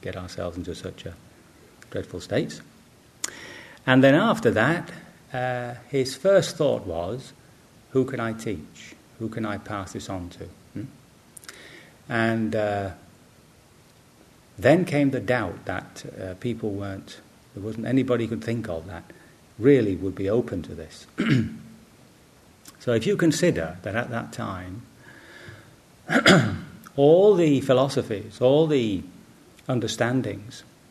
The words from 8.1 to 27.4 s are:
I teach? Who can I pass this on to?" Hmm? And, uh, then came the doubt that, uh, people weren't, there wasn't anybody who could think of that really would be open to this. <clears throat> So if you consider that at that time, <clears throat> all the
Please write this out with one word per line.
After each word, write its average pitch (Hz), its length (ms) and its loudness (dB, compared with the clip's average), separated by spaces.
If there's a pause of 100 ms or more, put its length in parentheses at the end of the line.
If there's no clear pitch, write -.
I 113 120 -2
teach? - 640 -10 (240)
Who 113 100 -6
can 110 160 -8
I 104 140 -6
pass 101 340 -10
this 98 160 -12
on 90 200 -8
to?" - 160 -16 (300)
Hmm? 101 100 -10 (1200)
And, 113 460 0
uh, 101 360 -2 (1700)
then 156 260 6
came 143 260 2
the 131 100 -2
doubt 107 460 -2
that, - 380 -8 (160)
uh, 92 200 -10
people 113 300 -6
weren't, 101 500 -10 (340)
there 95 80 -12
wasn't 113 240 -8
anybody 123 380 2
who 104 60 -4
could 113 140 -6
think 117 240 -4
of 82 180 -8
that 87 180 -14 (540)
really 110 380 4
would 90 180 -4
be 95 140 -4
open 110 340 -2
to - 120 -12
this. - 320 -16 (100)
<clears throat> - 0 - (1700)
So 120 60 2
if 110 120 0
you 202 100 0
consider 143 680 2
that 98 120 -6
at 120 160 -4
that 117 220 -8
time, 98 500 -10 (1300)
<clears throat> 156 560 4 (320)
all 175 380 8
the 156 260 4